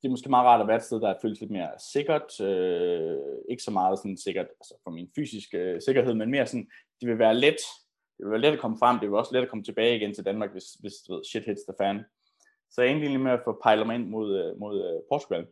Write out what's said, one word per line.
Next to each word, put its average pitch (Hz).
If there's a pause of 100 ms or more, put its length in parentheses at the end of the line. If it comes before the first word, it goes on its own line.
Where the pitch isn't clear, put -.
det 139
er -
måske 127
meget 123
rart 117
at 104
være 110
et 117
sted, 113
der 101
føles 110
lidt 107
mere 87 (220)
sikkert. 147
Øh, 87 (300)
ikke 123
så -
meget 95
sådan 98
sikkert, 92
altså - (100)
for 85
min 85
fysiske, 104
øh, 90
sikkerhed, 127
men 110
mere 135
sådan, 117 (320)
det 123
vil 113
være 113
let. 143 (640)
Det -
vil 101
være 110
let 147
at 147
komme 110
frem, 123
det 107
vil 101
også 120
let 127
at 127
komme 107
tilbage 113
igen 104
til 101
Danmark, 101
hvis, 92
hvis, 101 (160)
du 92
ved, -
shit 110
hits 101
the 95
fan. 101 (680)
Så 123
jeg 127
endte 151
egentlig 135
med 131
at 120
få 110
pejlet 110
mig 113
ind 120
mod, 104
øh, 85
mod, 101 (100)
øh, 80 (100)
Portugal. 98